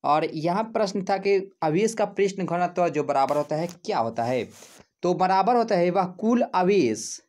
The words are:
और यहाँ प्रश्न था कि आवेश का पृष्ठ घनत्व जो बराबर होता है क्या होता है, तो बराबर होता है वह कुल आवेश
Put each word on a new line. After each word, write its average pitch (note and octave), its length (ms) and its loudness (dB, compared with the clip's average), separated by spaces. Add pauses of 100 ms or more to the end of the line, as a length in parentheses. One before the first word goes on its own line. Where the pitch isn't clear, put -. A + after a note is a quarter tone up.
और D#3 320 2
यहाँ F3 300 -2
प्रश्न G#3+ 380 -2
था G3 140 0
कि G3 220 2 (240)
आवेश F#3+ 300 2
का A3 120 0
पृष्ठ G3 360 -2
घनत्व F3 480 0
जो D3 140 -2
बराबर C#3 340 2
होता D3 180 -2
है E3 200 -4
क्या F#3+ 240 -4
होता A2+ 240 -2
है, A#2+ 240 -2 (560)
तो F3 120 2
बराबर F#3+ 400 2
होता A3+ 200 2
है F3 160 2
वह F#3 140 2 (140)
कुल A#3+ 240 2 (120)
आवेश F3+ 720 2